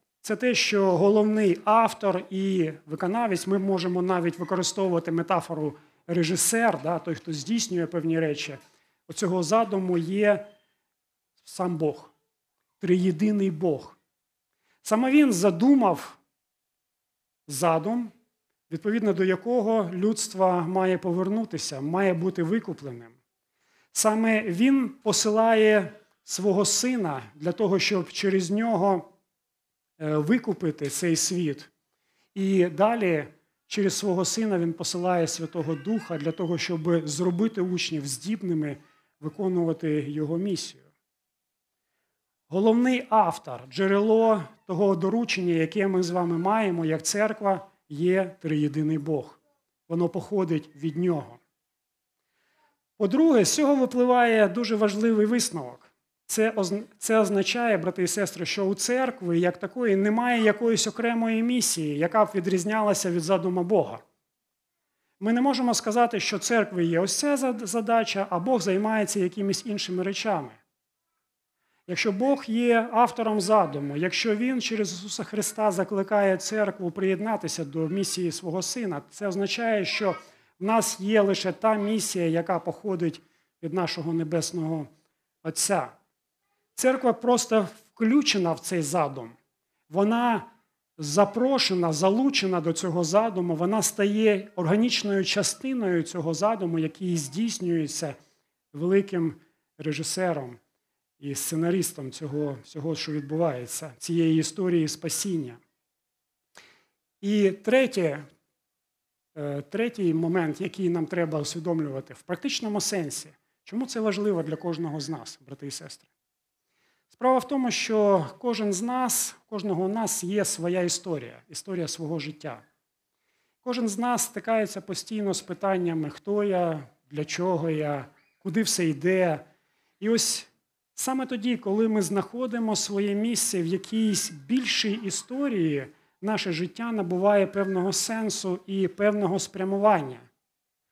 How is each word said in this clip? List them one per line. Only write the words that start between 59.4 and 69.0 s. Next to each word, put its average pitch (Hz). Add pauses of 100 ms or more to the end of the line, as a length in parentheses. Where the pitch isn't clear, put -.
такої, 208
немає 226
якоїсь 220
окремої 226
місії, 175
яка 175
б 208
відрізнялася 196
від 170
задуму 180
Бога. 147 (1200)
Ми 214
не 240
можемо 254
сказати, 233
що -
церкви 202
є 170
ось 185
ця 285
зад-, 240
задача, 220
а 180
Бог 220
займається 208